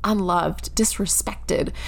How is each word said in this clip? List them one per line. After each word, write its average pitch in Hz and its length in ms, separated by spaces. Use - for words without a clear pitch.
unloved, 180 680
disrespected. - 1000